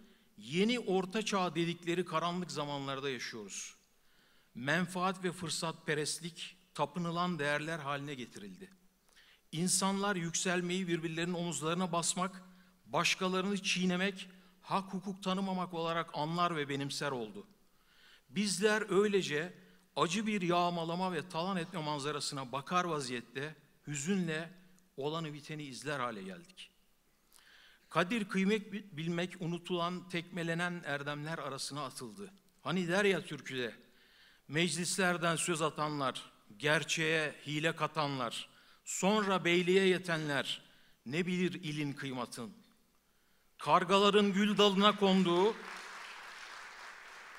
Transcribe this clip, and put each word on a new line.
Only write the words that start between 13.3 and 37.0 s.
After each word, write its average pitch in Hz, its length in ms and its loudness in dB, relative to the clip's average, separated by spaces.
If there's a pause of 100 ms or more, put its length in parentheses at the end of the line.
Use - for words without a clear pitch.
çiğnemek, 185 640 0 (340)
hak 190 300 -2
hukuk 190 300 -6
tanımamak 185 520 0
olarak 165 400 0
anlar 170 420 2
ve 143 120 0
benimser 139 420 -2
oldu. 107 360 -6 (840)
Bizler 208 640 2
öylece 180 640 2 (420)
acı 175 300 2
bir 208 160 0
yağmalama 175 720 2
ve 147 160 -4
talan 180 280 -2
etme 170 240 -4
manzarasına 143 720 -4
bakar 180 320 0
vaziyette 139 720 -4 (300)
hüzünle 160 720 -2 (360)
olanı 151 380 -4
biteni 151 300 -10
izler 131 360 -6
hale 113 220 -4
geldik. 90 480 -14 (1200)
Kadir 196 400 0
kıymet 196 440 0
bi-, 202 240 -12
bilmek 170 440 -4
unutulan, 175 680 -4
tekmelenen 170 760 -4
erdemler 147 540 -4
arasına 139 460 -6
atıldı. 104 480 -10 (300)
Hani 170 260 0
der 196 160 4
ya 180 200 4
türküde, 127 500 -6 (720)
"Meclislerden 170 880 2
söz 165 260 0
atanlar, 147 720 -2 (240)
gerçeğe 156 760 2 (120)